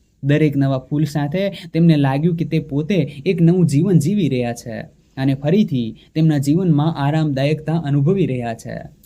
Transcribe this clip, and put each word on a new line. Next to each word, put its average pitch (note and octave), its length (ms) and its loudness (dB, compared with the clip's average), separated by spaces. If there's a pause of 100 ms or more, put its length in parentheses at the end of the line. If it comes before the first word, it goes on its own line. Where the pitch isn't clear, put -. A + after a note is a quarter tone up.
(240)
દરેક C#3+ 320 2
નવા C3+ 220 0
ફૂલ D3 260 -2
સાથે D#3 440 -4
તેમને E3 480 2
લાગ્યું C#3+ 400 0
કે E3 80 -2
તે D#3+ 140 -2
પોતે D3+ 360 -4 (320)
એક F3 160 0
નવું E3+ 240 4
જીવન D#3+ 320 2
જીવી E3 300 0
રહ્યા B2 240 -2
છે A2+ 280 -12 (360)
અને C3+ 180 0
ફરીથી C#3+ 600 0 (180)
તેમના D#3 240 2
જીવનમાં D#3 560 2
આરામદાયકતા D3 800 -2
અનુભવી D#3+ 540 0
રહ્યા A#2+ 280 -6
છે. A2+ 260 -12 (260)